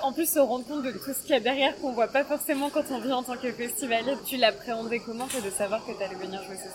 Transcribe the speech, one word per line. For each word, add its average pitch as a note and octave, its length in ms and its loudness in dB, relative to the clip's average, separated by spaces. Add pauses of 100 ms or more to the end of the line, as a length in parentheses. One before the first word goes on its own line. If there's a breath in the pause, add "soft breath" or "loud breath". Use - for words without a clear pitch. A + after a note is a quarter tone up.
en C4+ 100 2
plus, D#4 180 2
se - 80 4
rendre B3+ 260 4
compte C#4+ 200 -4
de B3+ 80 0
tout A3+ 200 -6
ce - 100 -4
qu'il - 80 -6
y D4 40 6
a B3 60 6
derrière C4+ 400 2
qu'on C4 120 -2
voit A3+ 140 4
pas C#4 180 2
forcément C#4+ 460 0
quand D4+ 200 2
on B3 100 -2
vient B3+ 160 0
en B3 80 0
tant B3 120 -6
que B3 140 -2
festivalier. A#3 600 0 (120)
Tu C4+ 120 -4
l'appréhendais A3+ 640 2
comment, A#3 280 -6
c'est B3+ 160 -4
de G3 60 -2
savoir G#3 340 -2
que B3 140 -8
t'allais F#3+ 160 -4
venir F#3+ 300 -6
jouer G3 120 -10
ce F#3 180 -10